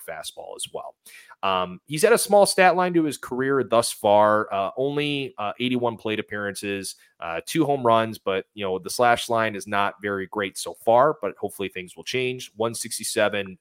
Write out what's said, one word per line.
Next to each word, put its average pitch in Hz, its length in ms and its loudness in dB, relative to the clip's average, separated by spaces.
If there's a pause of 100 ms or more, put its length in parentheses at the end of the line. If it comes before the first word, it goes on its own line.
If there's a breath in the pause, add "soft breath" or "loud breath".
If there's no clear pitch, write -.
fastball 80 500 -14
as - 160 -8
well. 69 240 -14 (460 loud breath)
Um, 92 440 -2
he's 151 160 -2
had 202 100 4
a 220 60 4
small 202 280 4
stat 185 300 4
line 180 180 0
to 170 80 4
his 147 160 -2
career 131 460 0
thus 113 260 2
far, 107 640 4
uh, 98 220 0
only, 143 600 -2
uh, 104 200 -4
eighty-one 120 380 -2
plate 107 240 -4
appearances, 101 760 -6 (240 soft breath)
uh, 82 280 -6
two 165 180 0
home 139 200 0
runs, 113 320 4
but, 95 380 -2
you 104 100 -8
know, 92 140 -2
the 87 100 -10
slash 120 400 0
line 110 280 0
is 92 100 -12
not 101 340 -2
very 98 280 -4
great 98 280 -4
so - 180 -10
far, 131 460 4
but 98 180 -4
hopefully 98 300 -6
things 90 280 -12
will 82 80 -20
change. 127 500 -6
One 113 200 -2
sixty-seven, 104 880 -2